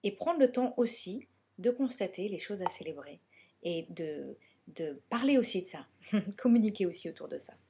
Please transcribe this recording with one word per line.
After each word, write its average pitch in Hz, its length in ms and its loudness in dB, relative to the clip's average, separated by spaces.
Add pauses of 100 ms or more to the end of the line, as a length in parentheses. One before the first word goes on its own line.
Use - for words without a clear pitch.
Et 202 80 2
prendre 330 280 0
le 254 120 8
temps 247 260 0
aussi 233 500 -2 (300)
de 220 140 2
constater 214 580 -2
les 185 80 -4
choses 202 240 -8
à 180 80 -2
célébrer 147 500 -10 (440)
et 170 260 -2
de, 151 480 -8 (380)
de 151 340 -6
parler 262 280 4
aussi 233 240 2
de 180 60 -10
ça, - 180 -12 (260)
<laughs> 202 260 0
communiquer 220 480 6
aussi 170 240 -4
autour 160 180 -10
de 254 100 -8
ça. - 160 -14 (160)